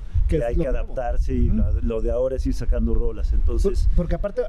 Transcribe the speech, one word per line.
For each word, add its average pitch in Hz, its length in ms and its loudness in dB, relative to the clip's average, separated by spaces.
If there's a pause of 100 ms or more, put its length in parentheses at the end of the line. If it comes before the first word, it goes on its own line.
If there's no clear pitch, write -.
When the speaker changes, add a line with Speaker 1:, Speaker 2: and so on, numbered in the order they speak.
(280)
Speaker 1:
Que - 80 0
Speaker 2:
que - 40 0
Speaker 1:
es 123 100 -2
Speaker 2:
hay 123 60 -2
Speaker 1:
lo 170 80 0
Speaker 2:
que 135 60 -2
Speaker 1:
nuevo. 123 140 0
Speaker 2:
adaptarse 127 520 -2
y 120 140 2
Speaker 1:
Ujú. 110 80 2
Speaker 2:
lo, 107 240 0
lo 113 200 -2
de 113 100 0
ahora 131 240 0
es 127 100 -4
ir 131 80 0
sacando 117 400 0
rolas. 113 380 0
Entonces - 560 2
Speaker 1:
Por-, - 80 4
porque 170 200 2
aparte 196 340 -4